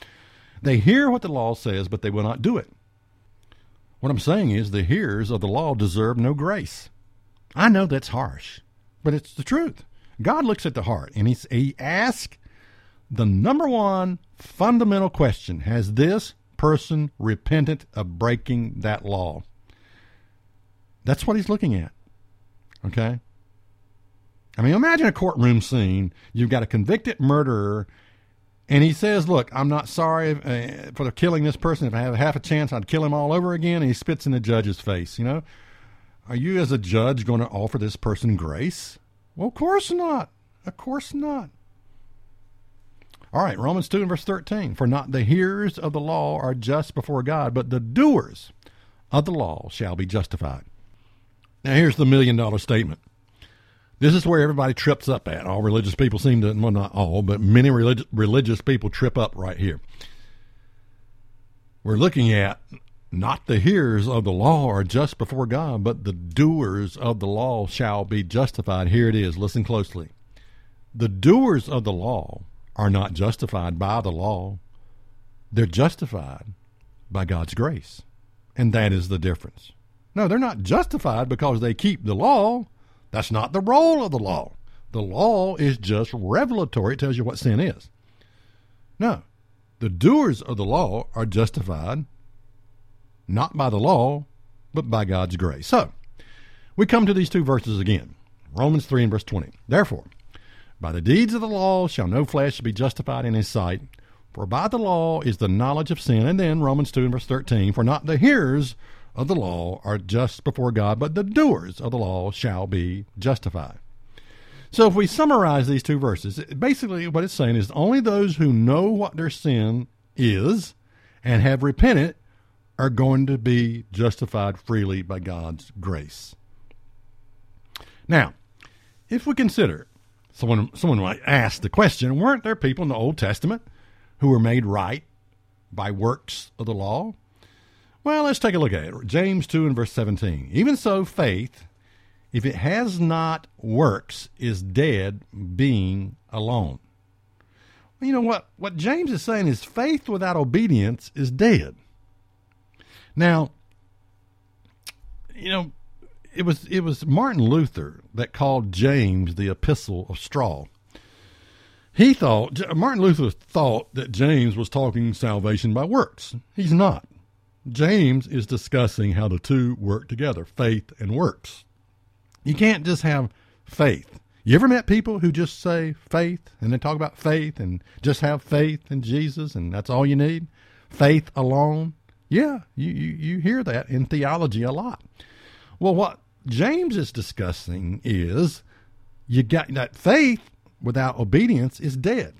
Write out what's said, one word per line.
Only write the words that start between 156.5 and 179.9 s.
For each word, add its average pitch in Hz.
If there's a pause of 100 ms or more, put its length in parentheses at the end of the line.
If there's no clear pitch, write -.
it 185
was 156
Martin 170
Luther 110 (100)
that 117
called 131
James 95
the 98
Epistle 95
of 90
Straw. 87 (1300)
He 254
thought, 117
J-, 180
Martin 220
Luther 156
thought -
that 127
James 120
was 113
talking 117
salvation 107
by 131
works. - (200)
He's 185
not. 180 (640)
James 135
is 127
discussing 113
how 107
the 90
two 123
work 101
together, 120
faith 113
and 101
works. - (800)
You 147
can't 190
just 175
have 143 (320)
faith. - (260)
You 113
ever 247
met 247
people 214
who 165
just 160
say 165 (140)
faith, 170 (100)
and 117
they 127
talk 147
about 151
faith 156
and 90 (180)
just 135
have 147
faith 151
in 135
Jesus, 147
and 87
that's 104
all 127